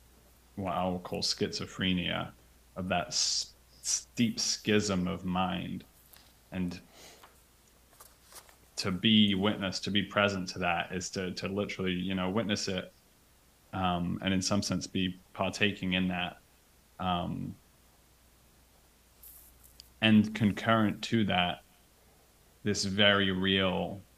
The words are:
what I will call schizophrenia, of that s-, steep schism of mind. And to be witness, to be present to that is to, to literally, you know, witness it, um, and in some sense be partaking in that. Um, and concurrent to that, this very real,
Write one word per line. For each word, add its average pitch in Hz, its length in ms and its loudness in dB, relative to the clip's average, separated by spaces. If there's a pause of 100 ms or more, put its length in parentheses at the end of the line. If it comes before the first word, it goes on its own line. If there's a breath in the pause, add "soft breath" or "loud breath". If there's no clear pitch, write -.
(560)
what 92 180 -6
I 90 120 -2
will 90 140 -2
call 90 220 -6
schizophrenia, 87 1080 -2 (440)
of 92 140 -6
that 87 180 0
s-, - 460 -2 (280)
steep - 580 -2
schism 101 680 0
of 90 180 -6
mind. 90 580 -4 (680 loud breath)
And 87 280 -4 (2000 loud breath)
to 98 140 -2
be 104 440 6
witness, 95 460 0
to 98 100 -6
be 101 120 0
present 95 460 0
to - 100 -10
that 87 320 -2
is 90 200 -6
to, 92 200 -4
to 101 160 -8
literally, 95 460 -4
you 90 220 -2
know, 92 140 -2
witness 101 380 -2
it, 92 260 -6 (800)
um, 90 480 -2
and 95 120 0
in 95 80 2
some 101 200 0
sense 92 260 -4
be 92 320 -2 (140)
partaking 95 600 -2
in 92 140 2
that. 87 300 -4 (640)
Um, 90 560 -4 (2500)
and 107 320 6
concurrent 110 720 2
to 113 220 2
that, 90 360 0 (1040)
this 101 220 -2
very 101 460 6
real, 95 680 0 (160)